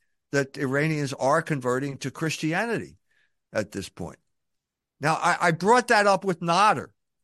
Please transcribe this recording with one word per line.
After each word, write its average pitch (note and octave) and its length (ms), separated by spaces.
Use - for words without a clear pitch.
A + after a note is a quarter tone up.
that C#3 260
Iranians D3 560
are C#3+ 280
converting C3 560
to C3+ 120
Christianity D#3+ 880
at G#2+ 220
this G2 160
point. - 280
Now, D#3 140
I, E3+ 260
I F3 100
brought G#3 380
that G#3 180
up G3 160
with F#3 160
Nader, F3 480